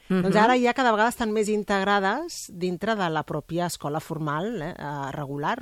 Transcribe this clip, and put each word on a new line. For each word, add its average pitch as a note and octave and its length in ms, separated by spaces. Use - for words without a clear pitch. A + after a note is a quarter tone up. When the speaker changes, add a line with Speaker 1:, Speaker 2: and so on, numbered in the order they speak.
Speaker 1:
Mhm. F#3 140
Speaker 2:
Doncs F#3+ 160
ara A#3 220
ja A#3+ 160
cada B3+ 180
vegada G#3+ 160
estan A3 240
més G#3+ 160
integrades G3+ 1040
dintre F3+ 420
de F#3+ 140
la D#3 160
pròpia E3 420
escola D3+ 340
formal, D#3 600
eh, D#3+ 160
eh, C#3+ 360
regular, D3 500